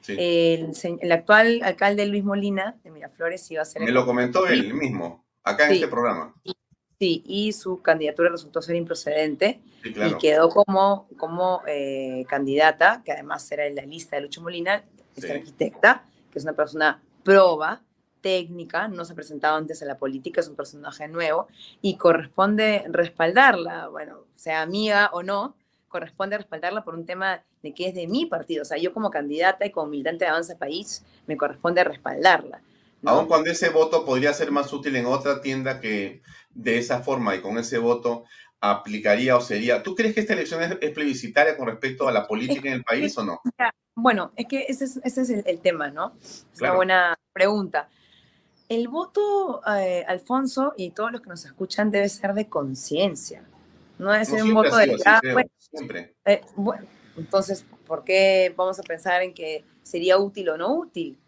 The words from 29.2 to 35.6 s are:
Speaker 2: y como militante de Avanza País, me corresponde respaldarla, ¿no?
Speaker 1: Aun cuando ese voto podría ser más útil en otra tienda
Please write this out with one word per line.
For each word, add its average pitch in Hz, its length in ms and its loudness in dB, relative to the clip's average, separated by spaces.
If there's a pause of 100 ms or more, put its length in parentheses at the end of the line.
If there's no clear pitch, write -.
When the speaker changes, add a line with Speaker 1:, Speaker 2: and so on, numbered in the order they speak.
Speaker 2:
y 202 60 -4
como 151 160 -4
militante 160 360 -4
de 165 60 0
Avanza 165 260 -4
País, 160 480 -8 (220)
me 156 100 -6
corresponde 170 460 0
respaldarla, 151 760 0 (420)
¿no? 101 80 0
Speaker 1:
Aun 156 160 4
cuando 160 240 2
ese 165 200 0
voto 160 340 2
podría 139 280 2
ser 143 200 -4
más 139 200 -2
útil 139 220 -6
en 120 120 -2
otra 139 340 -2
tienda 131 400 -6